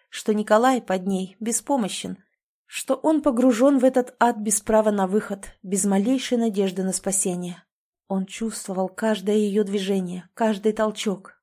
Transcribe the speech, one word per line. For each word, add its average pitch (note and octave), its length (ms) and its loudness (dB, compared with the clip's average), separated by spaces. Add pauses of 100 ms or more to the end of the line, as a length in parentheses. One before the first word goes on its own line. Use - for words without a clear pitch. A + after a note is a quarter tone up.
(100)
что - 240 -2
Николай A3 480 4
под F#3 240 -4
ней F#3+ 340 -4
беспомощен, A3 800 -2 (480)
что - 280 -4
он D4+ 280 0
погружён B3+ 560 4
в A#3+ 60 2
этот B3+ 360 2
ад A#3+ 160 2
без G#3+ 240 -2
права A3 300 2
на G3+ 160 0
выход, G3 420 -4 (140)
без G3 220 -2
малейшей G#3 520 0
надежды G3 460 0
на F#3 100 -2
спасение. F3+ 720 -4 (440)
Он F#3+ 180 -2
чувствовал F#3+ 640 -6
каждое G#3 480 -2
её G#3 280 2
движение, F#3+ 720 -4
каждый A3 380 0
толчок, G#3+ 720 -4